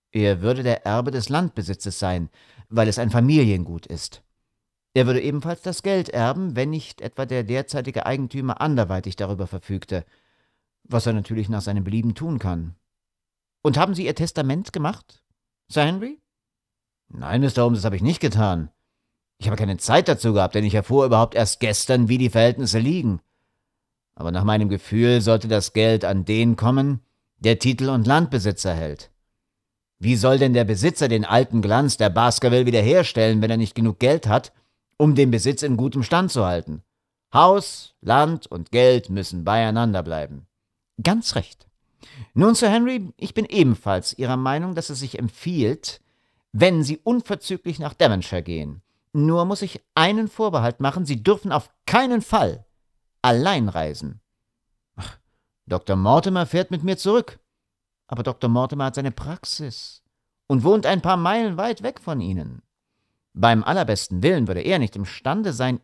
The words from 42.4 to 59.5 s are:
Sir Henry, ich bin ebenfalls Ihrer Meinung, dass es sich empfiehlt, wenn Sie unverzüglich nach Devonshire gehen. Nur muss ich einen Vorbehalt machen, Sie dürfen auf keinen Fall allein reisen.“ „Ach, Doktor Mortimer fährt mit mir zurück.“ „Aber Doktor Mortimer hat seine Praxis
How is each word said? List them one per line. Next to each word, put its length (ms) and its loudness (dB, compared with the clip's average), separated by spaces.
Sir 160 2
Henry, 480 0
ich 160 -10
bin 120 -2
ebenfalls 720 0
Ihrer 200 -2
Meinung, 380 -4
dass 140 -8
es 100 -10
sich 180 -10
empfiehlt, 840 -4
wenn 320 4
Sie 140 -4
unverzüglich 840 -4
nach 140 -10
Devonshire 500 0
gehen. 380 -10
Nur 320 2
muss 160 -4
ich 200 -10
einen 320 2
Vorbehalt 520 -2
machen, 260 -4
Sie 180 -4
dürfen 280 0
auf 200 -2
keinen 340 0
Fall 440 -2
allein 480 2
reisen.“ 500 -8
„Ach, 240 -16
Doktor 280 -4
Mortimer 520 2
fährt 240 -2
mit 120 -6
mir 140 -2
zurück.“ 420 -2
„Aber 160 -6
Doktor 260 -2
Mortimer 360 0
hat 100 -6
seine 160 -4
Praxis 880 -12